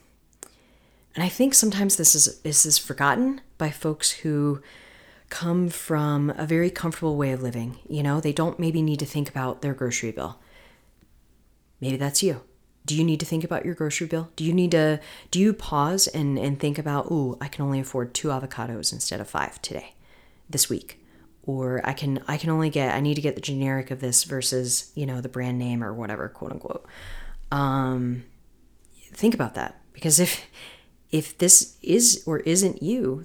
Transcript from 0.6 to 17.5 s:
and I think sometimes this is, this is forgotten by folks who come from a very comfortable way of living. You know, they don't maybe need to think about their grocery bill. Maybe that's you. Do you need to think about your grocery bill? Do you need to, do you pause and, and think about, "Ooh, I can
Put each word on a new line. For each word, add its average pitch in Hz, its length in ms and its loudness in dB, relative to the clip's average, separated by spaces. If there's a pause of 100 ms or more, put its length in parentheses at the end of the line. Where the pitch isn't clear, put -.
and 165 100 -2
I 180 40 0
think 269 260 2
sometimes 196 420 4
this - 180 6
is, - 260 2
this 151 260 4
is 147 120 4
forgotten 214 600 2 (160)
by 156 140 0
folks 151 400 -2
who 147 500 0 (680)
come 175 400 0
from 147 680 0
a 156 100 -4
very 170 240 2
comfortable 160 460 -2
way 139 160 0
of 127 100 -4
living. 120 360 -6 (100)
You 147 140 -2
know, 143 180 2
they 156 120 0
don't 165 260 0
maybe 165 240 0
need 151 180 2
to 147 60 -2
think 143 220 -4
about 131 340 -6
their 139 120 -2
grocery 120 360 -4
bill. 82 280 -8 (1400)
Maybe 135 160 -2
that's 139 260 0
you. 165 200 0 (440)
Do 151 100 -2
you 160 80 4
need 156 160 2
to 170 60 -2
think 160 180 -2
about - 220 -4
your 175 80 -2
grocery 160 320 -2
bill? 160 280 -2
Do 156 100 -4
you 170 100 4
need 180 160 4
to, 156 300 4 (300)
do 175 80 0
you 208 140 6
pause 165 560 2
and, 143 300 0
and 139 200 0
think 147 200 0
about, 147 340 -2
"Ooh, 135 260 0
I 139 100 -8
can - 140 -6